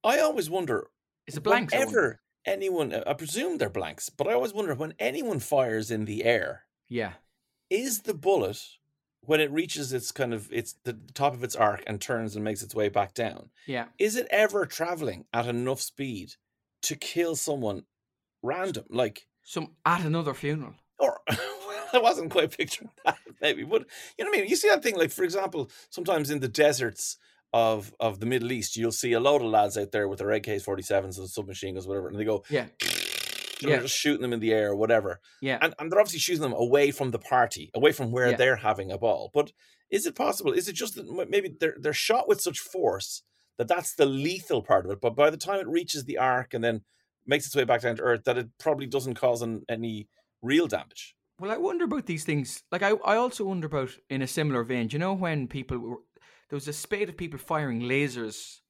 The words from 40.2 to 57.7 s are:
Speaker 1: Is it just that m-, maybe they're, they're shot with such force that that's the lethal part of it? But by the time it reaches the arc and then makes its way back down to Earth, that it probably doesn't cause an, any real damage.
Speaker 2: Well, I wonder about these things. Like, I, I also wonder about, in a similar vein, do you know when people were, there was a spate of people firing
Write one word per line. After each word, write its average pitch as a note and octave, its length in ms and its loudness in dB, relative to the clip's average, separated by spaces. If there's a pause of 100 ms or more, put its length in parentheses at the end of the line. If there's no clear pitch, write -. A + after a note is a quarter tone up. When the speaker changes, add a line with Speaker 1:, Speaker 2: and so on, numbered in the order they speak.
Speaker 1:
Is F3+ 160 0
it F3+ 60 -8
just A3 200 -6
that - 140 -12
m-, F3+ 200 -6
maybe F#3+ 300 -2
they're, - 220 0
they're D3+ 120 0
shot - 360 2
with G#3 120 4
such - 200 -4
force G#2+ 640 -2 (360)
that D#3+ 80 0
that's F3 300 0
the D3 100 8
lethal C#3+ 560 0
part F#2+ 240 4
of F#2+ 60 -4
it? F#2+ 80 -6
But A#2 160 0
by D3 140 6
the D#3+ 60 -8
time G3 220 -4
it F#3+ 80 -4
reaches D#3 380 -2
the - 140 -6
arc B2+ 360 0
and A2+ 80 -2
then A2+ 200 0 (440)
makes C#3 200 0
its - 100 -2
way C3+ 80 4
back A#2 180 4
down A#2 140 0
to - 60 -6
Earth, A#2 220 2
that B2 140 2
it A#2 100 -4 (100)
probably C#3 280 0
doesn't B2+ 280 -2
cause A#2+ 280 2
an, A2+ 260 -4
any A2+ 400 -6 (320)
real C#3+ 280 2
damage. - 480 -8 (240)
Speaker 2:
Well, G3 100 -6
I A3+ 60 -2
wonder F4 280 -2
about C#4 220 -2
these D#3+ 180 -4
things. D3 460 -2
Like, F3 120 0
I, G3+ 80 4 (140)
I G3+ 120 4
also A#3+ 280 0
wonder F#3 220 -4
about, C#3 240 -2 (180)
in C3+ 140 -2
a B2+ 60 -2
similar D3 340 0
vein, A#2+ 260 0
do B2 60 -6
you D3 60 -2
know F#3+ 140 0
when D#3+ 340 -2
people C3 300 -6
were, A#2 180 -8 (520)
there D3 80 -8
was C#3+ 100 -8
a D3 60 -8
spate G#3 360 -4
of - 80 -14
people D#3 220 -8
firing C#3 440 -2